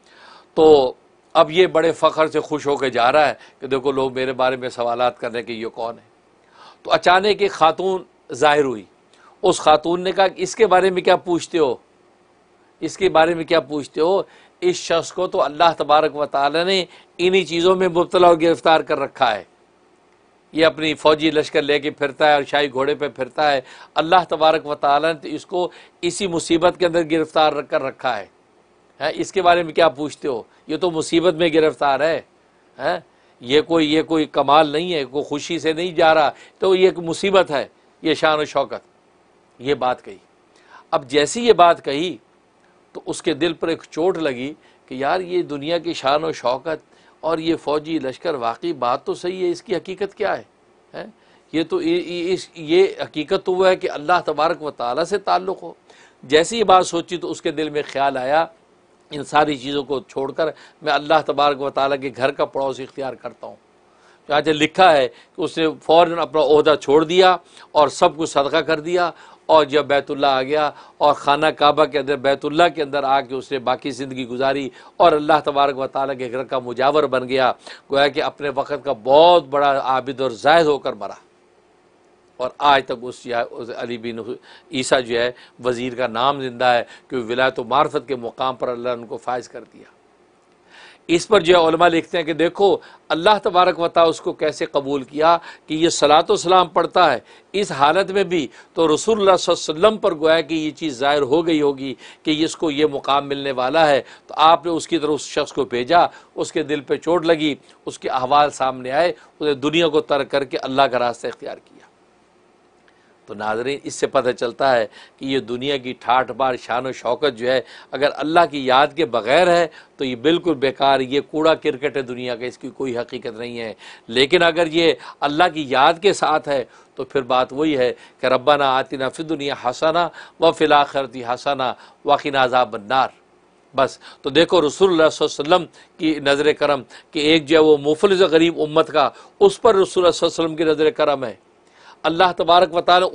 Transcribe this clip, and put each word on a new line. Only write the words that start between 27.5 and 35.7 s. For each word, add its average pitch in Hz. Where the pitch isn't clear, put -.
रख 143
कर 151
रखा 131
है। 98
हैं, 147
इसके 185
बारे 175
में 156
क्या 165
पूछते 143
हो? 117
ये 156
तो 175
मुसीबत 160
में 165
गिरफ़्तार 147
है। 156
हैं, 160
ये 135
कोई, 165
ये 156
कोई 139
कमाल 147
नहीं 175
है, 143
कोई 131
खुशी 147
से 156